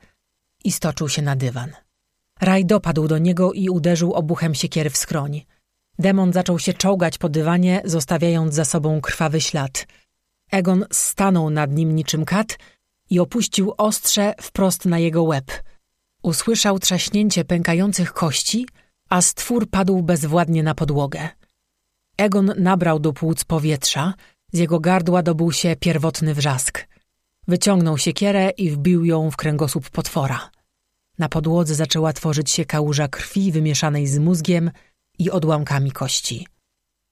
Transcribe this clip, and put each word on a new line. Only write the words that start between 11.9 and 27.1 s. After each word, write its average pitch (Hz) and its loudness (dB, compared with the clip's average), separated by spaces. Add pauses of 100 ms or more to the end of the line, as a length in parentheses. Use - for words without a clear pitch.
niczym 156 -2
kat 214 -2 (520)
i 180 2
opuścił 190 0
ostrze 214 0
wprost 185 -2
na 170 2
jego 165 2
łeb. 139 -2 (720)
Usłyszał 202 0
trzaśnięcie 185 0
pękających 175 0
kości, 208 -2 (440)
a 180 2
stwór 220 0
padł 190 2
bezwładnie 160 2
na 151 0
podłogę. 147 -2 (880)
Egon 202 4
nabrał 175 2
do 151 0
płuc 160 -2
powietrza, 156 0 (400)
z 175 0
jego 170 2
gardła 180 2
dobył 165 2
się 165 0
pierwotny 156 0
wrzask. 143 -2 (600)